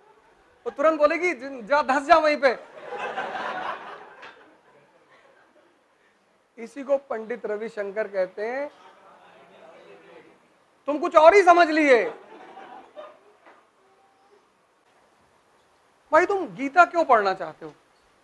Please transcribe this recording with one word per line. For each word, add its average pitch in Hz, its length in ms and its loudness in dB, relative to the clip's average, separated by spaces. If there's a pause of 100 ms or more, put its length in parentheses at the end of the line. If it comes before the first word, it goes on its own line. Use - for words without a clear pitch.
(640)
वो 240 40 -8
तुरंत 302 300 0
बोलेगी, 294 640 -2
"जा, 285 180 0
धंस 269 220 -2
जा 330 140 6
वहीं 302 200 2
पे।" 240 220 0 (4000)
इसी 233 260 -16
को 277 140 0
पंडित 220 480 -10
रविशंकर 208 600 -8
कहते 196 400 -6
हैं, 277 240 -8 (2250)
तुम 285 120 -4
कुछ 339 160 -6
और 320 180 8
ही 403 100 6
समझ 349 260 6
लिए। 262 440 2 (4000)
भाई, 330 140 4
तुम 381 220 -4
गीता 277 380 2
क्यों 339 200 0
पढ़ना 202 280 2
चाहते 160 320 -12
हो? 147 80 -16 (500)